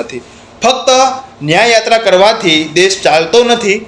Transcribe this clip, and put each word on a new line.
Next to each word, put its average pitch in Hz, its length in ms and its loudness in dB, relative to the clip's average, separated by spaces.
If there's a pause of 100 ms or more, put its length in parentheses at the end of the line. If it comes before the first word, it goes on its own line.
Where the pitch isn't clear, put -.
નથી. 123 220 -14 (380)
ફક્ત 254 260 -2 (540)
ન્યાયયાત્રા 220 640 0
કરવાથી 190 520 2 (140)
દેશ 185 280 0
ચાલતો 165 440 2
નથી. 220 420 -2